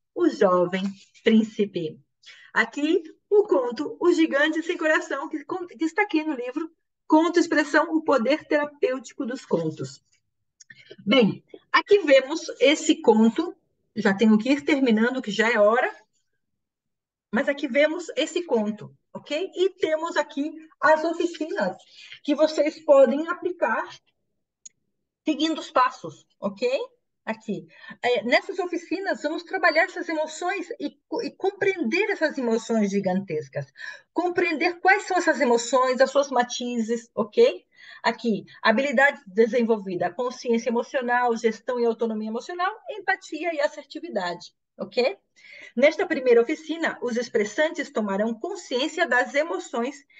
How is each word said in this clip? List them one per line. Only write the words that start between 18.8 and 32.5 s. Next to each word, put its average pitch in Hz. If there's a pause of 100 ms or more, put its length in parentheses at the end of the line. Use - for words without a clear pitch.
ok? 311
E 370
temos 311
aqui 302 (280)
as 311
oficinas 330 (460)
que 285
vocês 302
podem 277
aplicar 339 (1400)
seguindo 311
os -
passos, - (140)
ok? 202 (560)
Aqui. 208 (340)
É, 240
nessas 339
oficinas, 349
vamos 320
trabalhar 339
essas 370
emoções 330 (100)
e - (120)
co-, -
e -
compreender 381
essas 311
emoções 226